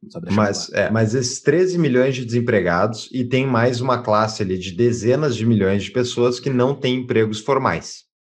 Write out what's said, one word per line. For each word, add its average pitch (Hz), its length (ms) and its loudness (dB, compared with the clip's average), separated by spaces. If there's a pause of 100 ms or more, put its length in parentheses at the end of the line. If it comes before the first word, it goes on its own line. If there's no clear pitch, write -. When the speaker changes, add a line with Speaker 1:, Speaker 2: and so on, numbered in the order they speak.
Speaker 1:
Só 87 100 -14
pra 85 80 -12
deixar 101 140 2
Speaker 2:
Mas, 101 280 -2
Speaker 1:
claro. 98 180 0
Speaker 2:
é, - 40 -2
mas 110 220 2
esses 127 260 -4
treze 175 380 2
milhões 131 380 2
de 127 100 -6
desempregados 110 840 0
e 127 120 -4
tem 127 220 0
mais 120 340 2
uma 120 220 0
classe 110 400 0
ali 92 160 -2
de 92 140 -8
dezenas 120 640 0
de 107 100 -2
milhões 101 380 2
de - 80 -12
pessoas 123 480 0
que - 100 -4
não 127 240 2
têm 131 220 -2
empregos 110 460 0
formais, 123 640 -2 (320)